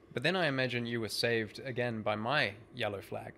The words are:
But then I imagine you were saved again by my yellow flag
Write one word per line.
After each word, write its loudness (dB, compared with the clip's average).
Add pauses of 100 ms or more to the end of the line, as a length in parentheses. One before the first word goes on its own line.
(120)
But -4
then 2
I 2
imagine 2
you 0
were -2
saved 2
again -2
by 2
my 2 (200)
yellow -2
flag -10